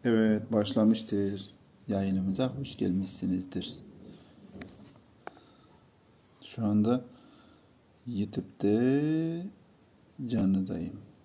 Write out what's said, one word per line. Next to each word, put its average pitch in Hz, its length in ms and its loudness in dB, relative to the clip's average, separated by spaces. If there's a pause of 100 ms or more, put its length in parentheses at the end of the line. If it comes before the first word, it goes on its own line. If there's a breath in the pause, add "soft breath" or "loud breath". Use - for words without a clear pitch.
Evet, 110 480 4
başlamıştır. 104 960 2 (380)
Yayınımıza 98 600 0
hoş - 280 -8
gelmişsinizdir. 92 1000 -4 (2750 loud breath)
Şu - 220 -6
anda 107 400 4 (1000 loud breath)
YouTube'da 135 1400 0 (760)
canlıdayım. 95 760 0 (240)